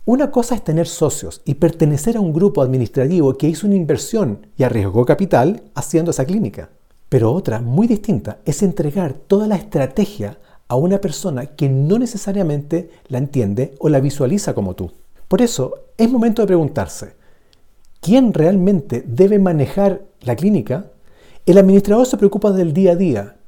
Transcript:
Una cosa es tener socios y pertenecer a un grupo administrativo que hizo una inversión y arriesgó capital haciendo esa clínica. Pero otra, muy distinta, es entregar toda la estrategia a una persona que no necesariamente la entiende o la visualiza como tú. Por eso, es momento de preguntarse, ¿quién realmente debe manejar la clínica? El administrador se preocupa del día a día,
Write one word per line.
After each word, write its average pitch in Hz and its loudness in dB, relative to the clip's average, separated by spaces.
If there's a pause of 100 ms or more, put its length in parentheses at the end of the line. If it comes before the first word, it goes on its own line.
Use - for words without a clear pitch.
Una 269 0
cosa 240 -2
es 208 -6
tener 165 0
socios - -4
y 139 -2
pertenecer 156 0
a 214 0
un 170 -2
grupo 175 2
administrativo 131 0
que 147 0
hizo 165 -2
una 202 2
inversión 147 -2 (100)
y 139 2
arriesgó 113 0
capital 170 2 (140)
haciendo 165 -2
esa 135 -2
clínica. 147 -6 (400)
Pero 113 2
otra, 123 -4
muy 131 0
distinta, 196 -2
es - -2
entregar 165 -2
toda 208 0
la 214 0
estrategia 139 -4 (280)
a 120 -4
una 180 2
persona 156 -6
que 139 -2
no 143 2
necesariamente 185 -4 (180)
la 123 -4
entiende 120 -2
o 151 0
la 143 2
visualiza 143 -2
como 95 -4
tú. 90 -8 (360)
Por 185 2
eso, - -2 (200)
es 233 2
momento 233 0
de 202 2
preguntarse, 147 -2 (840)
¿quién 233 4
realmente 175 2
debe 190 2
manejar 185 2 (200)
la 120 -4
clínica? 175 -2 (580)
El 190 8
administrador 196 6
se 226 -2
preocupa 202 2
del 180 0
día 180 4
a - 4
día, 131 -2 (100)